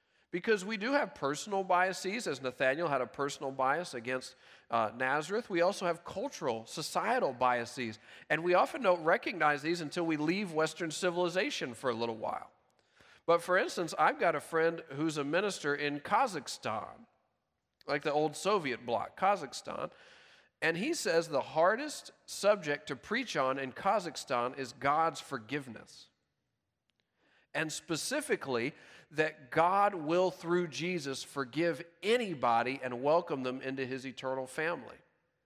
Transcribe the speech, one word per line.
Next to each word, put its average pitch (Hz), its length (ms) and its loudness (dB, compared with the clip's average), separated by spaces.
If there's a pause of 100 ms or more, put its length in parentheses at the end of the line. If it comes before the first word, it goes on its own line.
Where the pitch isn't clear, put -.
(320)
Because 185 340 0
we 220 120 -4
do 220 140 -2
have 277 240 0
personal 190 480 -2
biases, 185 640 0
as 135 140 -4
Nathaniel 139 480 0
had 135 120 2
a 120 60 -2
personal 139 440 -4
bias 139 420 0
against, 127 420 -6 (340)
uh, 113 260 2
Nazareth. 151 540 -2
We 170 120 2
also 180 240 2
have 165 180 -2
cultural, 147 640 -4
societal 180 640 0
biases, 120 680 0 (300)
and 156 140 0
we 175 100 4
often 269 300 4
don't 180 200 4
recognize 160 580 2
these 170 200 0
until 165 240 -2
we 160 120 2
leave 175 340 0
Western 156 400 0
civilization 180 840 0
for 127 160 -2
a 117 60 2
little 113 220 -2
while. - 340 -6 (760)
But 170 160 6
for 180 160 4
instance, 202 400 0
I've 220 220 4
got 175 160 4
a 143 60 -2
friend 165 480 0
who's 147 280 -2
a 147 60 -2
minister 160 500 0
in 147 280 -2
Kazakhstan, 160 840 -2 (1000)
like 147 160 -2
the 151 100 0
old 151 220 2
Soviet 151 500 0
bloc, 117 340 -2
Kazakhstan, 175 720 -2 (720)
and 160 140 2
he 247 180 -2
says 170 340 0
the 147 140 0
hardest 202 720 0 (140)
subject 180 600 0
to 143 80 -6
preach 220 420 -4
on 135 200 2
in 135 140 -4
Kazakhstan 139 840 0
is 127 160 -6
God's 147 480 2
forgiveness. 127 840 -8 (1500)
And 156 180 -2
specifically, 151 1000 -2 (380)
that 156 400 -2
God 196 440 4
will, 170 360 2
through 175 360 0
Jesus, 143 560 -4
forgive 143 600 -2 (200)
anybody 135 800 2
and 123 200 -6
welcome 151 400 2
them 127 180 -4
into 135 240 -4
his 127 200 -6
eternal 131 420 -6
family. 156 500 -6 (480)